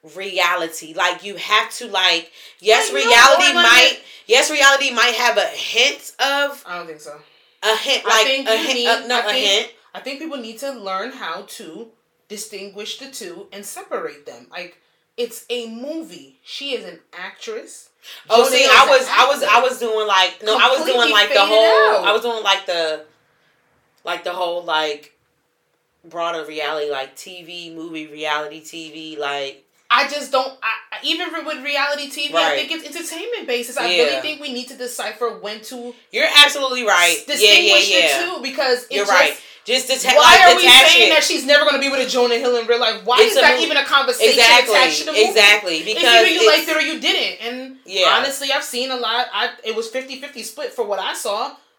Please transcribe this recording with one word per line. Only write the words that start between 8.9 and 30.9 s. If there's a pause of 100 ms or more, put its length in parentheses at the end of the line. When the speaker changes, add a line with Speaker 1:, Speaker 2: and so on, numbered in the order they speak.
Speaker 1:
no,
Speaker 2:
I
Speaker 1:
a
Speaker 2:
think,
Speaker 1:
hint. (240)
Speaker 2:
I
think
people
need
to
learn
how
to (360)
distinguish
the
two
and
separate
them.
Like, (380)
it's
a
movie.
She
is
an (180)
actress. (400)
Speaker 1:
Oh,
Speaker 2:
Jonah
Speaker 1:
see,
Speaker 2:
Hill
Speaker 1:
I
Speaker 2:
is
Speaker 1:
was,
Speaker 2:
an
Speaker 1:
I
was,
Speaker 2:
actor.
Speaker 1:
I
was
doing,
like,
no,
I
was
doing,
Speaker 2:
Completely
Speaker 1:
like,
the
Speaker 2:
faded
Speaker 1:
whole,
Speaker 2:
out.
Speaker 1:
I
was
doing,
like,
the, (1000)
like,
the
whole,
like, (920)
broader
reality,
like,
T
V,
movie,
reality
T
V,
like (260)
Speaker 2:
I
just
don't,
I, (180)